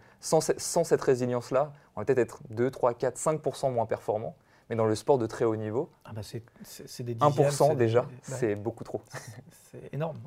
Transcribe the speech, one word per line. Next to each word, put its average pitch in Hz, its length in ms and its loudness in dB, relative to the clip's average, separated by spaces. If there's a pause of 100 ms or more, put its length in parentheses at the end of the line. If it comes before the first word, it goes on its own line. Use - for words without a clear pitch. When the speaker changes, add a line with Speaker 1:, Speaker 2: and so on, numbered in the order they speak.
(220)
Speaker 1:
sans - 200 4
ce, - 160 0
sans - 280 -2
cette 143 160 4
résilience-là, 127 720 0 (240)
on - 40 -6
va 107 60 -4
peut-être 135 140 4
être - 200 0 (100)
deux, 120 220 0
trois, 127 220 2
quatre, 123 240 -2
cinq 156 240 0
pour 135 160 -4
cent 135 120 -2
moins 117 160 0
performant. 110 500 -4 (360)
Mais 117 40 -2
dans 113 100 4
le 110 80 4
sport 135 240 4
de 120 80 0
très 117 200 -2
haut 113 100 2
niveau, 110 340 -4 (160)
Speaker 2:
Ah - 80 -14
bah 110 80 -8
c'est, 110 220 -12 (200)
c'est, - 240 -18
c'est - 140 -14
des 120 140 -6
dixièmes, 143 160 4
Speaker 1:
un 143 40 -4
pour 143 160 4
cent 143 180 4
Speaker 2:
c'est 156 60 2
des 123 100 4
Speaker 1:
déjà, 113 160 6
Speaker 2:
ouais. 139 60 -6 (140)
Speaker 1:
c'est 123 340 -2
beaucoup 104 280 -6
trop. - 180 -8 (720)
Speaker 2:
C'est - 220 -16
énorme. 147 340 -6